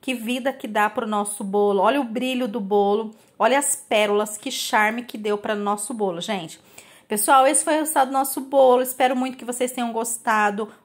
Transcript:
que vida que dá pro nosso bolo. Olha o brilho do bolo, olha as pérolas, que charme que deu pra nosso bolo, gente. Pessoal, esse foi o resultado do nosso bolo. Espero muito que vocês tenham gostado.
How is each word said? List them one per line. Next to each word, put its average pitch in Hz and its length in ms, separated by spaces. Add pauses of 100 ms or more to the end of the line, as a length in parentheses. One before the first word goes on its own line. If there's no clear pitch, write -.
que 262 120
vida 247 380
que 262 160
dá 214 220
pro 220 180
nosso 208 360
bolo. 202 380
Olha 254 200
o - 20
brilho 254 440
do 226 120
bolo, 208 520 (260)
olha 247 220
as - 160
pérolas, 208 600
que - 120
charme 233 540
que 233 140
deu 208 200
pra 214 180
nosso 208 380
bolo, 190 260
gente. 175 400 (480)
Pessoal, 262 380
esse 302 180
foi 311 120
o 311 40
resultado 294 280
do 269 60
nosso 269 280
bolo. 262 400
Espero 254 340
muito 254 220
que 233 80
vocês 247 260
tenham 240 220
gostado. 214 800 (140)